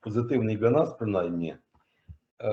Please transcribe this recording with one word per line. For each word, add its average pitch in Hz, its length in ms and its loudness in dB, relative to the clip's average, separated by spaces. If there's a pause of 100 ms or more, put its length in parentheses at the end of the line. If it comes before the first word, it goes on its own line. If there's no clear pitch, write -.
позитивний 113 560 0
для 113 140 4
нас, 160 280 4
принаймні. 85 580 -2 (800)
Е, 110 140 -2